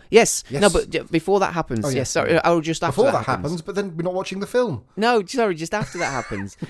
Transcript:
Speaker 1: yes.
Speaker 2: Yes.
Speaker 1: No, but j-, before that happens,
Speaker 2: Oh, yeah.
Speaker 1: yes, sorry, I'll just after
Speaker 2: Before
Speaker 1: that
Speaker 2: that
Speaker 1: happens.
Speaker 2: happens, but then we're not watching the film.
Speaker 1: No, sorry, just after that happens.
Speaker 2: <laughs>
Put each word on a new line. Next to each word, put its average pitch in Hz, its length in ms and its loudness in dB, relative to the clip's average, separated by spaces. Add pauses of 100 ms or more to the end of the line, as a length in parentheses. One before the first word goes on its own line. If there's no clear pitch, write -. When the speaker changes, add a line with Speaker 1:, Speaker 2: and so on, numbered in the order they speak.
(100)
Speaker 1:
yes. - 380 6
Speaker 2:
Yes. 147 140 0
Speaker 1:
No, 202 80 6
but 165 180 0
j-, 139 220 -4
before 190 300 2
that 190 120 0
happens, 135 320 -2
Speaker 2:
Oh, 147 60 0
yeah. 127 60 0
Speaker 1:
yes, 131 140 -2
sorry, 160 280 2
I'll 170 240 2
just 160 200 -4
after 170 100 0
Speaker 2:
Before 226 140 4
Speaker 1:
that - 60 2
Speaker 2:
that 123 140 0
Speaker 1:
happens. - 240 -2
Speaker 2:
happens, 170 120 -6
but 196 120 -10
then 196 220 -4
we're 165 80 -4
not 180 100 -4
watching 190 260 -6
the 190 60 -6
film. 226 380 -2 (120)
Speaker 1:
No, 220 300 2
sorry, 220 280 0
just 160 200 -8
after 208 240 -4
that 151 120 -2
happens. 104 520 -6
Speaker 2:
<laughs> - 80 -10